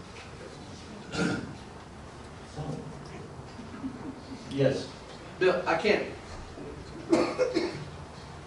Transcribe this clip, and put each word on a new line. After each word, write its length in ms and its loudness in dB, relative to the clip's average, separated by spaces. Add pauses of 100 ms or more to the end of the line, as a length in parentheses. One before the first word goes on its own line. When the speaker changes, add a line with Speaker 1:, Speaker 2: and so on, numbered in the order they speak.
(2500)
Speaker 1:
So, 60 -2 (1900)
yes? 380 6 (500)
Speaker 2:
Bill, 280 8
I 100 8
can't, 300 6 (2500)